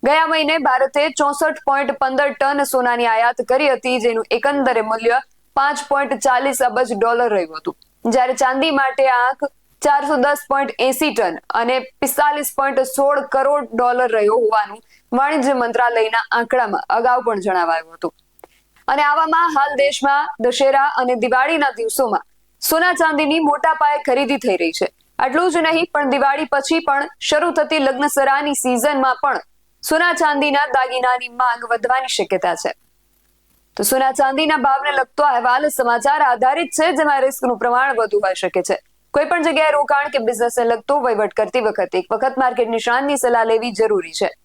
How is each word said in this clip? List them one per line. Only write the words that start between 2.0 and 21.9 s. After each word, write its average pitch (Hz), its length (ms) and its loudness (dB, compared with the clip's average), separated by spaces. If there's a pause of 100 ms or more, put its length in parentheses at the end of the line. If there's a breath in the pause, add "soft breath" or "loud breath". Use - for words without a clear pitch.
પંદર 269 320 0
ટન 285 340 0
સોનાની 240 460 0
આયાત 233 340 0
કરી 269 240 2
હતી, 254 320 -2
જેનું 226 320 -2
એકંદરે 262 440 0 (100)
મૂલ્ય 226 280 0 (360)
પાંચ 285 340 0
પોઇન્ટ 277 260 0 (120)
ચાલીસ 262 420 0
અબજ 233 260 -2
ડોલર 233 400 2
રહ્યું 160 240 -4
હતું, - 160 -10 (380)
જ્યારે 254 280 2
ચાંદી 269 380 0
માટે 269 320 0
આ 247 160 2
આંક 277 180 -4 (400)
ચારસો 285 380 2
દસ 285 260 0
પોઇન્ટ 277 240 -2 (140)
એંસી 262 260 -2
ટન 180 240 -2 (220)
અને 240 160 0 (260)
પિસ્તાલીસ 294 560 0
પોઇન્ટ 269 240 0 (140)
સોળ 277 220 2 (140)
કરોડ 269 460 0
ડોલર 247 380 2
રહ્યો 214 260 2
હોવાનું 214 400 0 (360 soft breath)
વાણિજ્ય 277 440 2
મંત્રાલયના 233 600 0 (140)
આંકડામાં 233 480 -2 (140)
અગાઉ 247 280 0
પણ 208 200 -2
જણાવાયું 165 520 -2
હતું. 170 160 -8 (760 soft breath)
અને 285 140 2
આવામાં 320 500 0
હાલ 285 260 0
દેશમાં 285 480 0 (160)
દશેરા 269 400 2 (160)
અને 254 120 0 (100)
દિવાળીના 269 560 0
દિવસોમાં 220 460 -2 (420)